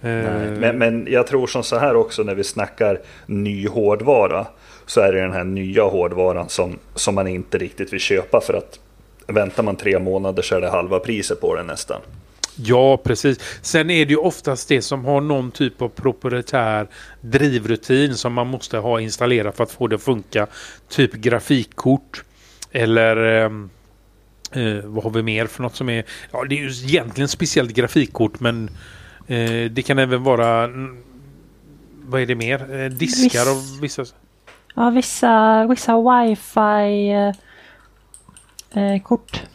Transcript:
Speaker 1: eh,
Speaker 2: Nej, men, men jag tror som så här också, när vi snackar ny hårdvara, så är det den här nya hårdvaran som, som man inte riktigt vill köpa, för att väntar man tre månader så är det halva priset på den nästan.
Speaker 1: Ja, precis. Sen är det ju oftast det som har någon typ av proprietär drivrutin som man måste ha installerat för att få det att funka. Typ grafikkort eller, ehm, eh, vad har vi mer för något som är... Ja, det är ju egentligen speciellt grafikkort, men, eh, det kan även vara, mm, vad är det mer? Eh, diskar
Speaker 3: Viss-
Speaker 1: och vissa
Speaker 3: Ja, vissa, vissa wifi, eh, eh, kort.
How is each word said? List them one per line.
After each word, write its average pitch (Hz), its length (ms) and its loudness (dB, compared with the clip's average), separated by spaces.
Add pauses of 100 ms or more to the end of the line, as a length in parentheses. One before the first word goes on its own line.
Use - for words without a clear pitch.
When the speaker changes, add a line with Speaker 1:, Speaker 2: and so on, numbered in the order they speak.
Speaker 1:
eh, 120 80 -6
Speaker 2:
Nej, 110 420 -2
men, 113 260 0
men 117 320 0
jag 123 180 4
tror 131 200 0
som 123 160 -4
så - 140 -2
här 131 180 2
också, 113 280 2
när 101 120 -2
vi 98 80 -2
snackar 101 560 -2 (260)
ny 101 420 -4
hårdvara, 104 800 2 (380)
så - 160 2
är 98 120 4
det 95 80 2
den 92 120 -2
här 90 100 -4
nya 95 400 0
hårdvaran 90 680 2
som, 90 300 -4 (160)
som - 200 -2
man 95 120 0
inte 92 300 -4
riktigt 92 360 -6
vill 92 60 -4
köpa, 101 420 2
för - 120 -4
att - 260 -8 (480)
väntar 104 360 0
man 104 120 -2
tre 95 240 0
månader 95 440 -2
så - 120 0
är 90 60 2
det - 80 -2
halva 92 300 0
priset 101 420 -4
på 82 140 0
den 87 120 -8
nästan. 78 340 -10 (540)
Speaker 1:
Ja, 127 420 4
precis. - 640 -2
Sen 160 280 0
är 165 160 4
det 139 60 0
ju 151 60 4
oftast 151 520 -2
det 131 120 4
som 131 240 -6
har 139 160 2
någon 135 300 -2
typ - 300 -2
av 123 80 -4
proprietär 120 1000 -2 (340)
drivrutin 123 960 2
som 120 180 -4
man 123 140 -2
måste 123 300 -6
ha 113 240 0
installerat 110 560 0
för 120 60 2
att - 80 -4
få - 160 -4
det 110 80 0
att 107 60 -4
funka. 110 460 -2 (400)
Typ - 260 2
grafikkort 123 1080 -2 (480)
eller, 113 460 4 (280)
ehm, 107 240 -8 (840)
eh, 107 340 -4
vad 107 180 -6
har 110 80 -4
vi 113 120 -2
mer 110 220 -2
för - 180 -10
något 123 120 -8
som 127 140 -6
är... 113 140 -4 (280)
Ja, 123 180 -6
det 139 60 0
är 147 80 -6
ju 135 60 -8 (180)
egentligen 120 400 0
speciellt 143 440 0
grafikkort, 120 680 0
men, 117 300 -2 (580)
eh, 117 440 -2
det 123 140 -4
kan 139 140 0
även 127 240 0
vara, 117 400 4
mm, 127 340 -8 (1080)
vad 131 160 -2
är 123 40 0
det 120 100 -2
mer? 131 460 -4
Eh, 135 80 -4
diskar 196 560 0
Speaker 3:
Viss- 135 320 -2
Speaker 1:
och 147 60 -6
vissa 139 220 -6 (720)
Speaker 3:
Ja, 233 140 2
vissa, 220 760 4
vissa 247 300 2
wifi, 214 1120 2 (1600)
eh, 202 120 -2
eh, 196 180 0
kort. - 400 -4 (140)